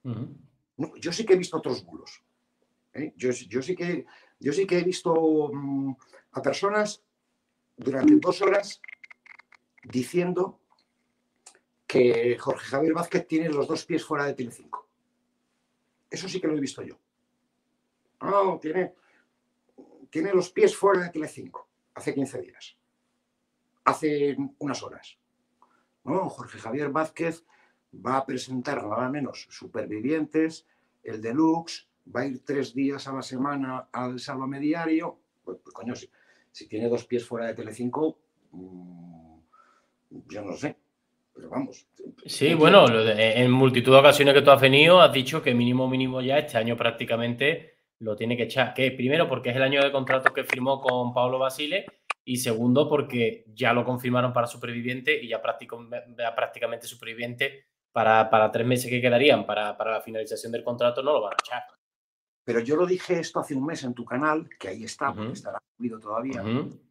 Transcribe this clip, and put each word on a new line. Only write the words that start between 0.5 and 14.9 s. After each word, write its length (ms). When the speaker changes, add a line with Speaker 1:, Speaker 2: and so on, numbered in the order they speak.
Speaker 2:
No, 180
yo 160
sí 140
que 80
he 40
visto 200
otros 280
bulos, 380
¿eh? 240
Yo, 140
yo 300
sí 140
que, 300
yo 140
sí 120
que 140
he 40
visto, 720
mm, 420
a 100
personas 640
durante 400
dos 260
horas 400
diciendo 760
que 540
Jorge 260
Javier 280
Vázquez 340
tiene 220
los 180
dos 180
pies 200
fuera 200
de 80
Telecinco. 540